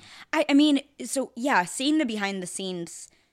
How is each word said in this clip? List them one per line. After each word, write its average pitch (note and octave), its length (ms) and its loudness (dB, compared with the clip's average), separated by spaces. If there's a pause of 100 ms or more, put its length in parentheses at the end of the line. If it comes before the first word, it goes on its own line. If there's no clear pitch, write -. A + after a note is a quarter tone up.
(320)
I, D4+ 160 0
I C#4+ 60 2
mean, C#4+ 260 6 (240)
so, B3+ 320 -4
yeah, A#3 300 2
seeing C#4 320 0
the D#4 80 2
behind-the-scenes F#3+ 1040 -6 (240)